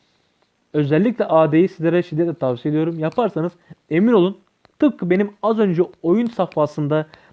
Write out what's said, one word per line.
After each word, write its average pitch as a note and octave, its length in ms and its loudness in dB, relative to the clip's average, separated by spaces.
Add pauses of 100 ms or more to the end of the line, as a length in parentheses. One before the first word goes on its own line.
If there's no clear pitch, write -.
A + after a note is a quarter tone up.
(720)
özellikle D#3 520 0
A D#3+ 260 2
D'yi D#3+ 160 4
sizlere E3+ 360 -2
şiddetle E3 300 -4
tavsiye C3 380 -4
ediyorum. D#3+ 280 -2
Yaparsanız E3+ 520 -4 (380)
emin G3+ 240 2
olun F#3+ 240 2 (420)
tıpkı A#3 300 0
benim G3+ 220 0 (120)
az A3 160 0
önce F#3 240 2 (200)
oyun G3+ 220 2
safhasında D#3 840 -2 (260)